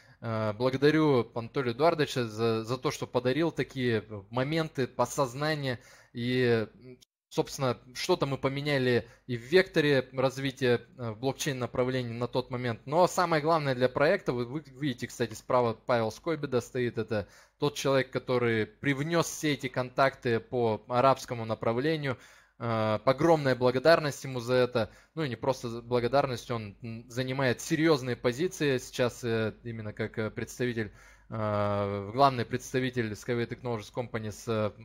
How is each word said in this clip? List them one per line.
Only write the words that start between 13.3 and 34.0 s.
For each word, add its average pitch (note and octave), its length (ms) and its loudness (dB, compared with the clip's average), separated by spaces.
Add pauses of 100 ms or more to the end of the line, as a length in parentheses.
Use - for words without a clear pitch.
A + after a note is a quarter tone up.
главное D3+ 320 2
для B2 140 2
проекта, D3 440 2
вы, A#2+ 140 -2
вы C#3+ 180 -8 (160)
видите, C3 260 -4
кстати, A2+ 280 -4
справа B2 400 2
Павел A2+ 360 0
Скойбеда C#3+ 500 -2
стоит, A#2+ 360 -4
это G#2+ 320 -2 (300)
тот C#3+ 160 0
человек, C3+ 360 2
который A#2 560 0
привнёс D3 600 0
все - 260 -2
эти C3 160 -4
контакты B2+ 720 0
по A2+ 480 0
арабскому B2 560 2
направлению. C3 720 -2 (420)
Э, A2 460 0
огромная C#3+ 500 4
благодарность C3 680 2
ему C3 160 -6
за A#2+ 140 -2
это. A#2+ 360 2 (240)
Ну D#3+ 100 -4
и C#3+ 40 -4
не A#2 80 -6
просто B2+ 320 -2
за-, A#2 140 -8
благодарность, B2 680 0
он, G#2+ 300 -6
м, A#2 300 -12
занимает C3 500 0
серьёзные D3+ 560 0
позиции C3+ 640 0
сейчас, - 460 -2
э, A2+ 280 0 (100)
именно A2+ 300 -10
как, A2 260 -6
э, A2 120 -2
представитель, A2+ 600 -4 (380)
э, G#2 880 -2
главный B2+ 320 4
представитель B2 640 -4
Skyway A#2 340 -4
Technologies A2+ 480 -8
Company A2 380 -6